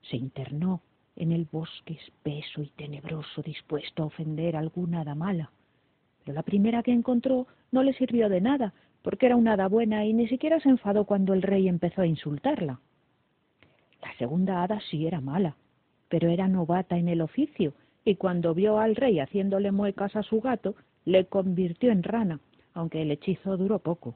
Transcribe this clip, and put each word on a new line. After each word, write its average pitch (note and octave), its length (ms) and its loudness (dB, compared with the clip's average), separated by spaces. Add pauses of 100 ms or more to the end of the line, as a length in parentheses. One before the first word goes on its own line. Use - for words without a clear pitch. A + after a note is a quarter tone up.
(100)
Se C3+ 60 -6
internó C#3 640 -6 (340)
en E3 160 -4
el E3 200 -2
bosque D#3+ 420 -10
espeso - 680 -12
y D3 100 -8
tenebroso, D3 720 -12
dispuesto - 640 -8
a D#3 40 -2
ofender D#3 500 -4
a - 20 -4
alguna E3+ 440 -4
hada D3 120 -8
mala. E3 380 -4 (720)
Pero C#3 100 -10
la D#3 80 -6
primera A3+ 400 2
que B3 80 0
encontró B3 560 2 (240)
no C4 140 4
le C4+ 100 4
sirvió A#3 340 2
de F#3 120 2
nada, B3 340 0 (280)
porque - 240 0
era B3 80 6
una A3+ 200 6
hada F#3+ 120 2
buena G#3+ 380 2
y G#3+ 80 0
ni A3+ 160 2
siquiera D4+ 320 0
se - 80 4
enfadó G#3 380 4
cuando G3 280 2
el F#3 80 2
rey F#3+ 240 4
empezó F3 360 0
a F3 40 4
insultarla. D#3 720 -2 (1200)
La - 160 -14
segunda F3 460 -2
hada G#3 160 -2 (100)
sí D#3+ 200 -2
era E3 120 -4
mala, C#3+ 360 -2 (520)
pero E3+ 200 2
era F3+ 180 2
novata F3+ 500 0
en F3 120 0
el E3+ 120 0
oficio, E3 540 -2 (300)
y G3+ 100 4
cuando F3 400 0
vio G#3+ 240 2
al A3 160 2
rey A3 240 2
haciéndole G3 540 0
muecas G3+ 420 -2
a G#3+ 80 -2
su A3 180 0
gato, A3+ 360 -4 (280)
le F#3 220 4
convirtió F#3 640 0
en F#3 140 2
rana, G3+ 340 -2 (360)
aunque E3 280 -4
el D#3 80 0
hechizo F#3+ 460 -4
duró G3 240 0
poco. D3+ 360 -4